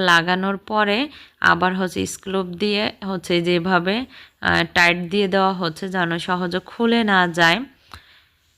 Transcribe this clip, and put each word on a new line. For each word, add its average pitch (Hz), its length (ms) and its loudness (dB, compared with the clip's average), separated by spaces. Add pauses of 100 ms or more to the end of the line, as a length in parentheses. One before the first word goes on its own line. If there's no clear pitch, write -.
লাগানোর 180 520 2
পরে 208 400 -2 (440)
আবার 175 340 2
হচ্ছে 185 300 -4
স্ক্রু 190 340 -6 (140)
দিয়ে 208 300 -2 (220)
হচ্ছে 185 360 -6
যেভাবে, 175 540 0 (460)
আহ, 170 220 2 (100)
টাইট 175 240 4 (120)
দিয়ে 202 180 0
দেওয়া 190 260 2
হচ্ছে 180 360 -6
যেন 180 280 -2
সহজে 180 420 -4
খুলে 233 440 0
না 196 240 2
যায়। 170 320 2 (1000)